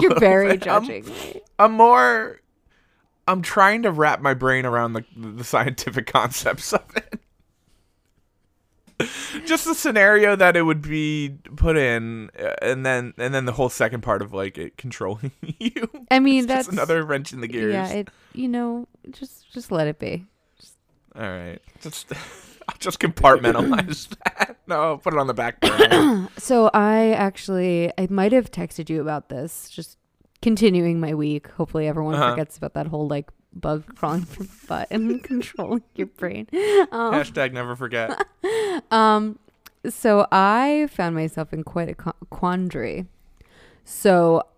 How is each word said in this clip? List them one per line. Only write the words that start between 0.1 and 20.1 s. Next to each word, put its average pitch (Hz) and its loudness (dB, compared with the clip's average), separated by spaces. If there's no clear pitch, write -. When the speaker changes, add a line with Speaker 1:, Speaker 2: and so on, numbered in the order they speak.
Speaker 2:
little 254 2
Speaker 1:
very 196 6
Speaker 2:
bit. 185 -8
I'm, 208 2
Speaker 1:
judging 240 -12
me. - -14
Speaker 2:
I'm 220 6
more, 233 4
I'm 185 0
trying 208 4
to 214 0
wrap 151 2
my 139 2
brain 131 0
around 117 -2
the, 110 -8
the 113 -14
scientific 123 -2
<laughs> - -6
concepts - -2
of - -2
it. - -8
Just 320 0
the 320 -2
scenario 208 4
that 180 4
it 170 4
would 156 0
be 151 -4
put 160 2
in, 113 -2
uh, - -4
and 131 -2
then, 123 -2
and 123 -4
then 135 -2
the 123 -2
whole 127 0
second 117 -2
part 101 -2
of, 101 -10
like, 98 -6
it 80 -12
controlling 110 -8
<laughs> 156 -12
you. 226 -6
Speaker 1:
I 262 6
mean, 269 4
Speaker 2:
It's - -2
just 262 -2
Speaker 1:
that's - -4
Speaker 2:
another 165 0
wrench 139 -4
in 127 -12
the 117 -6
gears. 113 -2
Speaker 1:
Yeah, 190 -4
it, 202 -6
you 254 -6
know, 240 -4
just, - -20
just - -16
let 160 0
it 151 -6
be. 175 -8